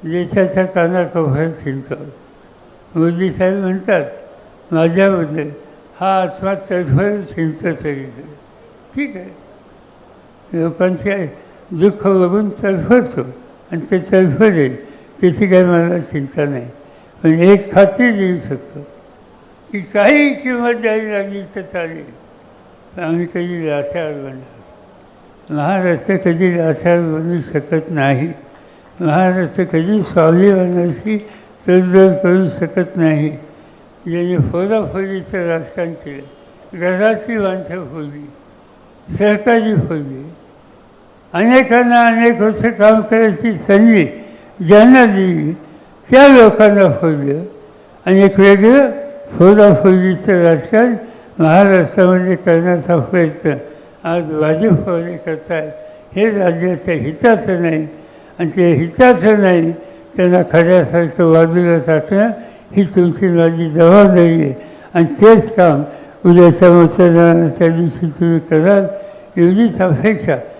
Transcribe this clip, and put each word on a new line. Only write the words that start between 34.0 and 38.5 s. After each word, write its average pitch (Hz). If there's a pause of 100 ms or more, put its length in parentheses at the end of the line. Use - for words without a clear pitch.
ज्यांनी 175 (140)
फोडाफोडीचं 190
राजकारण 170
केलं, -
घराची 214
माणसं 185
फोडली, 147 (800)